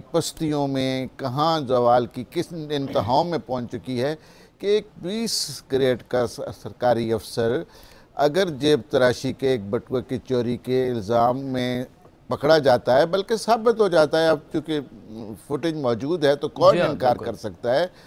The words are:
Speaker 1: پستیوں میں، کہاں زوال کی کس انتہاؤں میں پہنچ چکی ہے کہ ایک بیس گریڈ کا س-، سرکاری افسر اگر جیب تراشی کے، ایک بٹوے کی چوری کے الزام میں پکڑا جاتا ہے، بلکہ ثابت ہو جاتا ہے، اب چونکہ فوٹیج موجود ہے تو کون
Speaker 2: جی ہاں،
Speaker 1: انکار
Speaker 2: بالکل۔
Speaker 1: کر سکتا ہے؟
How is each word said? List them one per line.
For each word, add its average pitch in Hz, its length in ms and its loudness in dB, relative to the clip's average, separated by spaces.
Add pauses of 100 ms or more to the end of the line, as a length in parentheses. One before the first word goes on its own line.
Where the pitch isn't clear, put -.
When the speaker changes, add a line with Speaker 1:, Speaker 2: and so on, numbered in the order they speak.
(120)
Speaker 1:
پستیوں 151 560 -2
میں، 131 400 -2 (100)
کہاں 147 420 0
زوال 123 460 4
کی 123 240 -10
کس 165 220 -4
انتہاؤں 143 720 -2
میں 170 220 -2
پہنچ 123 260 -6
چکی 120 300 -6
ہے 147 140 -2 (440)
کہ 190 80 -6
ایک 208 200 0 (100)
بیس 202 760 -6
گریڈ 127 360 2
کا 120 200 0
س-، 123 140 -12 (200)
سرکاری 117 520 0
افسر 117 480 -2 (540)
اگر 160 340 2
جیب 147 300 2 (100)
تراشی 123 440 2
کے، 135 160 -2
ایک 104 200 -2
بٹوے 120 320 -4
کی 127 160 -6 (120)
چوری 123 280 0
کے 127 320 -2
الزام 117 500 0
میں 127 440 -4 (440)
پکڑا 151 300 2
جاتا 131 400 4
ہے، 156 80 6
بلکہ 196 300 -2
ثابت 220 440 2
ہو 208 80 4
جاتا 160 360 4
ہے، 165 40 4
اب 156 120 2 (120)
چونکہ 156 280 -2 (680)
فوٹیج 156 280 -2
موجود 143 500 0
ہے 143 100 4
تو 147 120 -4
کون 170 280 4
Speaker 2:
جی 175 60 2
ہاں، 156 80 2
Speaker 1:
انکار 127 200 2
Speaker 2:
بالکل۔ 107 160 0
Speaker 1:
کر 113 80 -4
سکتا 113 460 -2
ہے؟ 175 80 2 (200)